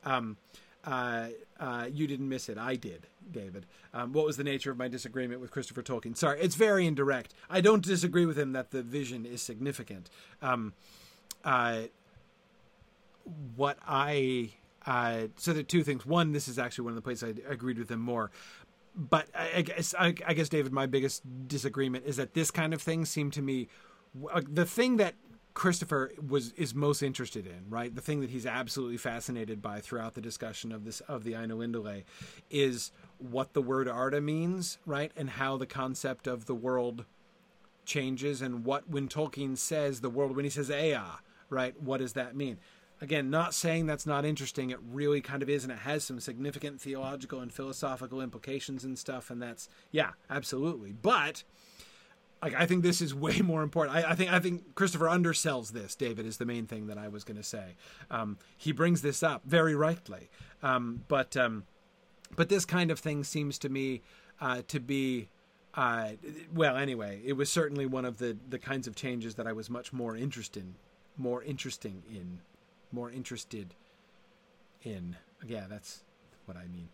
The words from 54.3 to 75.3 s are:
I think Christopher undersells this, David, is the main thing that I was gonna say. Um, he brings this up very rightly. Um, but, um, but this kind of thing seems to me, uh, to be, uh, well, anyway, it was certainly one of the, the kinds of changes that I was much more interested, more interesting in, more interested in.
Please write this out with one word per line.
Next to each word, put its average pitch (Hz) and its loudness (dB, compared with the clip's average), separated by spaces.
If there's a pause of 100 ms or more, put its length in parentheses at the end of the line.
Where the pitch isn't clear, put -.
I 180 8
think 175 0
Christopher 175 4
undersells 160 4
this, 107 -8
David, 113 -2
is 110 -6
the 120 -2
main 120 -2
thing 107 -8
that 104 -8
I 104 -8
was 104 -10
gonna 107 -10
say. 95 -8 (360)
Um, 110 -4 (180)
he 156 -2
brings 160 4
this 139 0
up 147 2
very 160 6
rightly. 151 0 (320)
Um, 123 0
but, 135 2
um, 113 2 (680)
but 165 4
this 190 6
kind 175 4
of 151 0
thing 147 -2
seems 147 -2
to 143 -4
me, 131 0 (400)
uh, 127 -2
to 143 -2
be, 131 0 (460)
uh, 117 0 (420)
well, 147 6
anyway, 113 -2
it 139 0
was 139 2
certainly 143 2
one 131 0
of 117 -4
the, 117 -2 (100)
the 127 -6
kinds 135 -4
of 107 -10
changes 117 -6
that 110 -4
I 113 -4
was 110 -8
much 123 -8
more 117 -4
interested, 113 -6 (540)
more 123 -2
interesting 123 -8
in, 90 -10 (520)
more 120 -6
interested 117 -10 (1080)
in. 90 -8 (280)